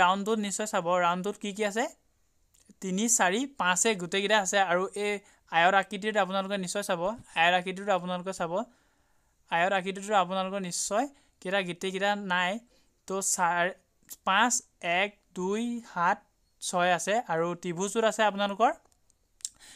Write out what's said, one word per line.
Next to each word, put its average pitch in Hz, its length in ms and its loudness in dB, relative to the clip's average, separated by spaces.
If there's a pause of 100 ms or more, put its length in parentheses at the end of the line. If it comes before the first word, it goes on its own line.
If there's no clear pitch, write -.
ৰাউণ্ডটোত 196 440 2
নিশ্চয় 208 280 -6
চাব, 185 120 0 (200)
ৰাউণ্ডটোত 180 380 -2
কি 202 140 -6
কি 214 140 -2
আছে? 226 140 -2 (960)
তিনি, 190 220 -2 (140)
চাৰি, 190 220 4 (200)
পাঁচ, 180 200 2 (100)
এক 214 140 2
গোটেইকেইটা 196 420 2
আছে 202 120 0 (140)
আৰু 180 120 2 (220)
এই 208 60 0 (460)
আয়ত 180 240 6
আকৃতিত 208 340 -4 (100)
আপোনালোকে 190 400 -4
নিশ্চয় 202 240 -4
চাব, 170 120 -2 (380)
আয়ত 170 200 6
আকৃতিটো 190 380 -4
আপোনালোকে 180 420 -6
চাব, 165 140 -4 (960)
আয়ত 175 280 2
আকৃতিটো 196 340 -6 (100)
আপোনালোকৰ 190 360 -4 (100)
নিশ্চয় 214 360 -2 (360)
কেইটা 190 180 -2 (100)
গোটেইকেইটা 190 420 -2 (200)
নাই। 180 200 0 (560)
তো 190 80 -4 (180)
চাৰ-, 175 420 0 (520)
পাঁচ, 220 260 4 (460)
এক, 202 100 0 (280)
দুই, 196 260 -2 (280)
সাত, 180 260 2 (440)
ছয় 180 360 2
আছে 190 160 -2 (200)
আৰু 165 120 0 (160)
ত্ৰিভুজটোত 196 500 -4
আছে 214 180 0
আপোনালোকৰ 202 420 0 (1040)